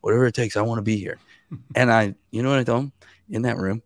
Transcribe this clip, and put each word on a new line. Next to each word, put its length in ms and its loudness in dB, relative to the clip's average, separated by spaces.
Whatever 260 2
it 80 -2
takes, 220 -2
I 60 0
wanna 200 -2
be 140 0
here." 200 -8
<laughs> 240 -14
And 160 4
I, 240 4
you 120 -4
know 80 0
what 80 4
I 60 0
told 200 0
him 80 -12
in 140 -4
that 140 -2
room? 280 -4